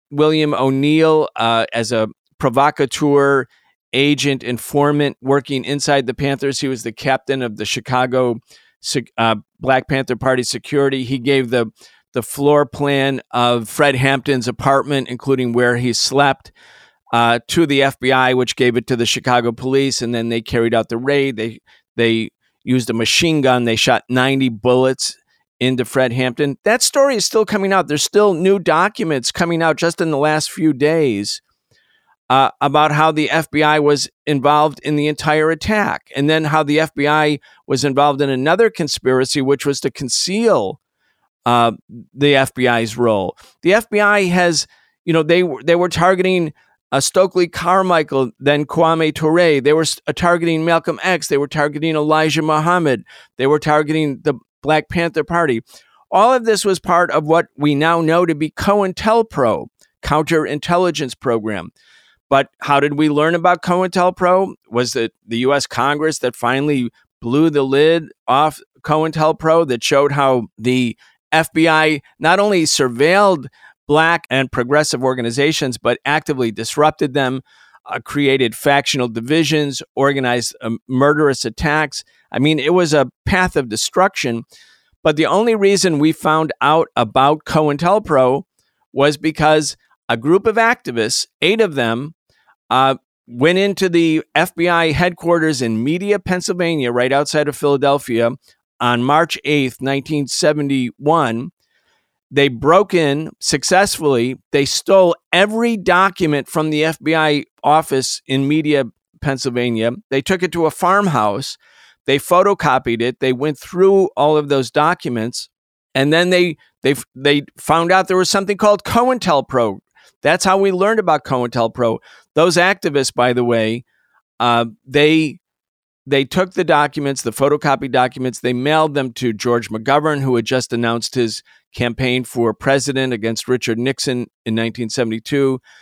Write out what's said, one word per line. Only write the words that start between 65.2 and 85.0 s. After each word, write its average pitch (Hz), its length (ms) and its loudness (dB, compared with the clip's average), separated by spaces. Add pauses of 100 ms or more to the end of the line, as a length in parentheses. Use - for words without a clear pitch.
the 113 140 -4
U 127 140 2
S 139 140 -2
Congress 147 520 -2
that 123 160 -4
finally 131 540 -2 (320)
blew 139 280 2
the 143 140 0
lid 151 460 2 (180)
off 147 340 0 (200)
cointelpro, 160 880 2
that 120 160 -2
showed 143 300 2
how 135 340 2 (100)
the 123 400 0 (360)
F 160 180 2
B 160 160 2
I 156 340 2 (180)
not 170 200 2
only 202 240 2
surveilled 151 840 2 (400)
Black 160 420 2
and 131 220 -2
progressive 131 500 0
organizations, 131 760 -2
but 120 280 -2
actively 139 460 -2
disrupted 143 600 -2
them, 131 280 -2 (440)
uh, 90 180 -8
created 135 500 0
factional 139 540 0
divisions, 143 720 -2 (140)
organized, 135 640 0
um, 113 180 -6 (100)
murderous 143 560 2
attacks? 151 580 -2 (260)
I - 100 -4
mean, 151 200 2
it 147 140 0
was 175 200 2
a 135 160 2 (160)
path 185 300 0
of 135 140 -2
destruction. 120 760 -2 (600)